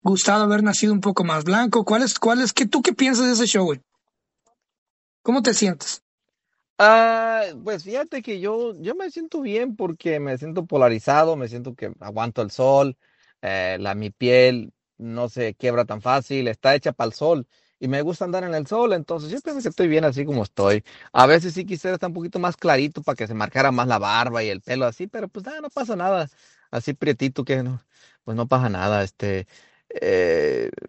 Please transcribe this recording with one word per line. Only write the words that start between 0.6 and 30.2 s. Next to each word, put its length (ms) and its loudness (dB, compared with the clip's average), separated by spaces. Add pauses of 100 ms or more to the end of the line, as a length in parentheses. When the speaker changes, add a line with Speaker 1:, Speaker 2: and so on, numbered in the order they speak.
Speaker 1:
nacido 300 2
un 80 2
poco 240 0
más 200 -2
blanco? 400 2
¿Cuál 180 2
es, 160 -2
cuál 220 2
es, 120 0
qué, 140 0
tú 160 -2
qué 100 2
piensas 340 2
de 60 4
ese 140 2
show, 180 2
güey? 160 -2 (1400)
¿Cómo 200 0
te 120 2
sientes? 480 -2 (760)
Speaker 2:
Ah, 640 6 (220)
pues 200 -6
fíjate 380 -6
que 180 -8
yo, 400 -4
yo 140 -6
me 160 -8
siento 320 -8
bien 340 -4
porque 440 -4
me 180 -4
siento 280 -8
polarizado, 680 4
me 120 -6
siento 260 -12
que 260 -12
aguanto 420 -6
el 80 -6
sol, 460 2 (460)
eh, 380 -2
la, 140 -4
mi 160 -6
piel 600 4 (240)
no 320 -8
se 260 -6
quiebra 300 0
tan 180 -10
fácil, 460 -2
está 260 2
hecha 180 -2
pa'l 200 -4
sol 340 0 (320)
y 100 -6
me 140 -2
gusta 240 -4
andar 180 -4
en 100 -6
el 120 -4
sol, 280 0
entonces 360 -6
yo 100 -8
pienso 220 -8
que 80 -2
estoy 180 2
bien 160 2
así 220 0
como 160 -2
estoy. 420 2 (280)
A 140 8
veces 280 4
sí 120 -6
quisiera 280 -4
estar 140 -6
un 60 -10
poquito 240 -8
más 180 -4
clarito 460 0
para 140 -2
que 100 -6
se 80 -8
marcara 380 -2
más 160 0
la 100 2
barba 440 -2
y 80 -4
el 120 -8
pelo 240 -4
así, 200 -6
pero 220 -10
pues, 200 -14
ah, 140 -12
no 80 -12
pasa 260 -6
nada, 320 -2 (420)
así 240 -6
prietito 500 -2
que 180 -2
no, 200 -8 (420)
pues 140 -6
no 100 -2
pasa 220 2
nada, 320 0
este, 440 -4 (420)
eh, 840 0 (180)